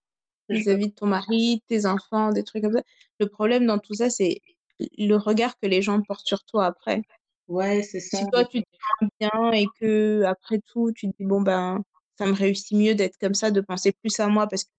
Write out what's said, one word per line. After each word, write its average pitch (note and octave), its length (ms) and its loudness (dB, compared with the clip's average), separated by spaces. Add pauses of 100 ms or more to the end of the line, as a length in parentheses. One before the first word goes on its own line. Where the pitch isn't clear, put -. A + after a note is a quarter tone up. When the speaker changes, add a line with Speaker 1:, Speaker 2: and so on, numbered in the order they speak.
(480)
Speaker 1:
Je G#3+ 80 -2
Speaker 2:
vis-à-vis G#3 340 0
de G#3 40 -16
ton G#3 140 -6
mari, A3+ 500 0
de - 60 -10 (120)
tes G#3+ 100 0
enfants, G#3+ 460 0
des G#3+ 140 -2
trucs A3 180 -8
comme G#3+ 100 0
ça ? A#3+ 100 0 (360)
Le G#3 80 0
problème A3+ 380 0
dans G#3+ 140 2
tout - 160 -12
ça, A#3 140 0
c'est G3 320 -2 (560)
le G#3 180 2
regard A3 440 0
que G#3 80 -2
les F#3+ 140 2
gens G#3 200 0
portent G3+ 240 -6
sur - 200 -4
toi G#3 220 0
après. G3+ 340 -4 (480)
Speaker 1:
Ouais, G3 340 0
c'est F#3+ 160 -10
ça. G3 200 -6
Speaker 2:
Si G3+ 100 -2
toi, A#3+ 160 2
tu A#3+ 180 -6
te - 60 -18 (320)
sens G#3+ 80 0 (100)
bien A3 320 0
et G#3+ 140 4 (160)
que, G#3+ 420 2
après F#3+ 360 -2
tout, A#3 340 -2
tu G#3+ 180 -8
te - 60 -10
dis, « G3 80 -8
Bon, G3 160 2
ben, F#3 420 -2 (340)
ça G3+ 80 -4
me G3 80 2
réussit G3 440 0
mieux G#3+ 180 4
d'être G#3 220 -2
comme G3 160 -2
ça, G#3+ 180 0
de G3+ 80 2
penser G3 320 -2
plus - 300 -4
à G#3 60 2
moi G#3 200 4
parce G3 160 -6
que - 160 -20